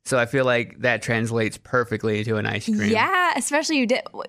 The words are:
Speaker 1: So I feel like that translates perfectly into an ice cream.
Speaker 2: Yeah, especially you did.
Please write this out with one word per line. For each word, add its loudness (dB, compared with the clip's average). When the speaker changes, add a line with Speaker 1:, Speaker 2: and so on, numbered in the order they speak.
Speaker 1:
So 0
I 4
feel 0
like 0
that 0
translates 0
perfectly -2
into -2
an -2
ice -4
cream. 0
Speaker 2:
Yeah, 2
especially -2
you 2
did. 0